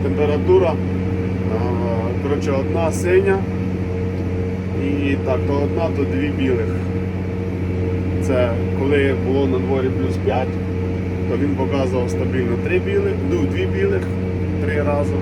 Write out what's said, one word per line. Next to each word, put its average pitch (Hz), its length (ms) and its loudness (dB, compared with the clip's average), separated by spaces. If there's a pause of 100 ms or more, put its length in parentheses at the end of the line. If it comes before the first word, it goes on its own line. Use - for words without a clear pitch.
Температура, 151 680 4 (800)
а, - 720 0
коротше, - 280 0
одна 92 400 0
синя. 190 460 2 (1500)
І 92 320 0 (100)
так, - 220 0
то 143 60 2
одна, - 440 0
то 139 60 2
дві 139 240 0
білих. 127 480 0 (1500)
Це 123 300 2 (280)
коли 139 360 2 (120)
було 135 200 2
на 127 100 2
дворі 131 320 0 (100)
плюс - 260 0
п'ять, - 280 0 (760)
то 92 80 0
він 92 180 0
показував 127 540 0
стабільно 90 540 0
три 185 160 2
білих, 196 340 0 (180)
ну, 175 60 2 (140)
дві 185 140 0
білих, 95 360 0 (640)
три 143 180 0
рази. 143 380 0